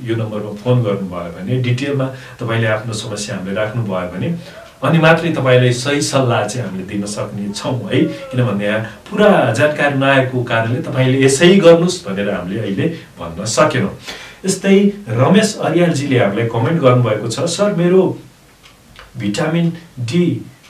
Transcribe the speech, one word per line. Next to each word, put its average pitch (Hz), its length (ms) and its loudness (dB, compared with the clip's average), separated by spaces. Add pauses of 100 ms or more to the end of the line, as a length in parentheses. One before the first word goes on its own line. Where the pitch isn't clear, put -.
यो 113 120 -2
नम्बरमा 104 360 -6
फोन 123 320 0
गर्नुभयो 95 360 -4
भने, 87 380 -6
डिटेलमा 127 480 -2 (340)
तपाईँले 113 280 -2
आफ्नो 110 260 -4
समस्या 104 420 -8
हामीले 95 200 -6
राख्नुभयो 101 520 -4
भने, - 560 -8 (200)
अनि 160 160 2
मात्रै 165 320 4
तपाईँलाई 123 420 4
सही 143 280 -2
सल्लाह 120 460 0
चाहिँ 104 220 -6
हामीले 92 160 -8
दिन 101 200 -6
सक्नेछौँ 101 880 -6
है। - 120 2
किनभने 104 600 -2
यहाँ 107 140 0 (320)
पुरा 196 420 4
जानकारी 147 420 0
नआएको 131 480 2
कारणले 117 380 -2
तपाईँले 131 440 2
यसै 175 300 6
गर्नुहोस् 170 520 6
भनेर 98 220 -4
हामीले 92 300 -4
अहिले 98 280 -2 (320)
भन्न 85 260 -10
सकेनौँ। 117 440 0 (560)
यस्तै 196 480 4 (160)
रमेश 156 520 4
अर्यालजीले 151 580 2
हामीलाई 101 280 0
कमेन्ट 127 340 0
गर्नुभएको 120 460 2
छ, - 120 -6
"सर, 185 340 0
मेरो 175 460 2 (1000)
भिटामिन 156 560 -2 (260)
डी 127 460 0 (240)